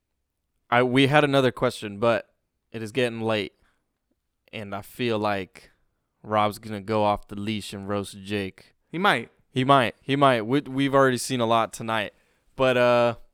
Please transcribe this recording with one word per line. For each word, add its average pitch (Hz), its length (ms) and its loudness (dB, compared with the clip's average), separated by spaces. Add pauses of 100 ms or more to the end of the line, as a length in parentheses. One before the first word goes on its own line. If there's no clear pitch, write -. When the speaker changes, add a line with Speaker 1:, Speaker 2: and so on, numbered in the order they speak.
(720)
Speaker 1:
I, 120 100 4
we 127 240 4
had 147 180 4
another 139 280 2
question, 107 480 -4
but 113 280 0 (440)
it 113 100 -10
is 107 100 -10
getting 120 300 -2
late, 110 320 -2 (960)
and 101 220 -12
I 98 80 -8
feel 117 380 -4
like 101 500 -6 (540)
Rob's 107 340 0
gonna 107 240 -12
go 107 220 0
off 104 240 0
the 107 120 -14
leash 101 320 -6
and 98 160 -12
roast 101 360 -6
Jake. 98 500 -8 (160)
Speaker 2:
He 160 80 -10
might. 170 320 0 (220)
Speaker 1:
He 127 120 -2
might. 131 380 4
He 131 140 -4
might. 135 320 4
We, 139 140 0
we've 135 340 -2
already 131 220 4
seen 127 220 -4
a 117 60 0
lot 113 260 2
tonight. 113 420 -6 (420)
But, 131 220 2
uh, 120 380 4 (180)